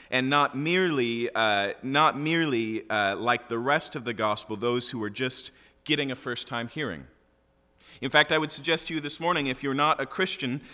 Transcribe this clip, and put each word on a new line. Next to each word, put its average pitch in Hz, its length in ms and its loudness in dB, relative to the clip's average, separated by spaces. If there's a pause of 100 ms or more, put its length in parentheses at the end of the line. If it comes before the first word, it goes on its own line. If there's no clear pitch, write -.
(120)
and 131 180 0
not 143 260 4
merely, 139 800 2
uh, 101 480 2
not 139 380 2
merely, 139 680 0
uh, 101 280 2
like 117 340 0
the 117 80 -2
rest 139 380 0
of 127 100 -8
the 120 80 -4
gospel, 107 440 -2
those 120 340 0
who 120 100 -6
are 104 80 -4
just 127 400 -4 (360)
getting 147 260 0
a 127 40 -6
first-time 120 520 -6
hearing. 92 400 -8 (920)
In 131 80 -4
fact, 151 240 6
I 160 40 4
would 151 140 0
suggest 160 360 0
to 165 60 -6
you 160 60 -2
this 147 220 -6
morning, 165 260 0
if 127 160 -4
you're 139 100 0
not 147 280 2
a 135 40 -2
Christian, 143 540 -2 (140)